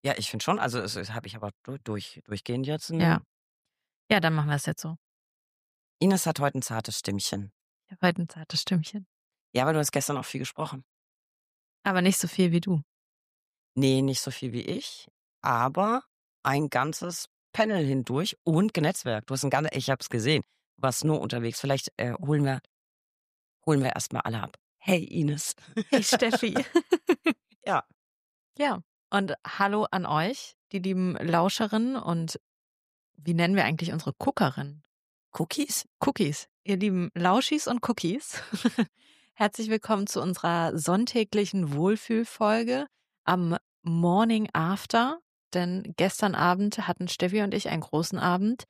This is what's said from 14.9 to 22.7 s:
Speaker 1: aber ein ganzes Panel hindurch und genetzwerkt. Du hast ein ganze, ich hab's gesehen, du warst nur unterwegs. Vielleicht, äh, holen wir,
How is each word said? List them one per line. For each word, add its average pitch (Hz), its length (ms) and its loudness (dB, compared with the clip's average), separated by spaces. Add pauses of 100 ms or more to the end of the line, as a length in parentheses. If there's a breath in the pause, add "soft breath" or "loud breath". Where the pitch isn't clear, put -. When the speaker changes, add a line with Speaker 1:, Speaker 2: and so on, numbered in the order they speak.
Speaker 1:
aber 143 600 2 (400)
ein 139 260 0
ganzes 156 580 -4 (260)
Panel 208 320 2
hindurch 135 580 -2
und 175 300 2
genetzwerkt. 135 560 -2
Du 135 40 -4
hast 131 100 -4
ein 139 80 0
ganze, 147 220 2
ich 135 160 -2
hab's - 200 -2
gesehen, 120 320 0 (340)
du - 80 -6
warst 131 220 -2
nur 156 160 2
unterwegs. 117 400 -4
Vielleicht, 139 360 -2
äh, 123 160 -4
holen 143 300 0
wir, 135 180 0 (1040)